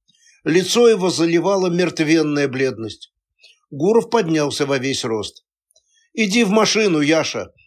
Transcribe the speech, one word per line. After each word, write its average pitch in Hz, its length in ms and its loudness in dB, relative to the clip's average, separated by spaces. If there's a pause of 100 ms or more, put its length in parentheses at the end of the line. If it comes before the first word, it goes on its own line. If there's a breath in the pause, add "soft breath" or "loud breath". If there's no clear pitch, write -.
(440 soft breath)
Лицо 185 440 2
его 190 200 2
заливала 170 600 0
мертвенная 156 800 0
бледность. 123 640 -6 (580 soft breath)
Гуров 202 400 0
поднялся 156 560 0
во 139 120 0
весь 127 260 -4
рост. 110 420 -8 (640)
"Иди 226 320 0
в 185 60 0
машину, 208 500 2
Яша", 143 480 0 (180)